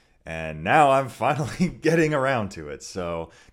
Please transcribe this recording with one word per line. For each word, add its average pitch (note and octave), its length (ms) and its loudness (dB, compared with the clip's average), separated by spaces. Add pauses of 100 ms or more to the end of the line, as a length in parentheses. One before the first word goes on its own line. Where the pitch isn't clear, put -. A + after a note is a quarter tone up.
(260)
And D#2+ 360 -8
now C#3 300 4
I'm C3+ 180 2
<laughs> - 140 -10
finally D3 460 0
getting D#3 440 2
around C3 380 0
to D#2 160 -12
it. C#2 160 -12
So E2+ 460 -6 (240)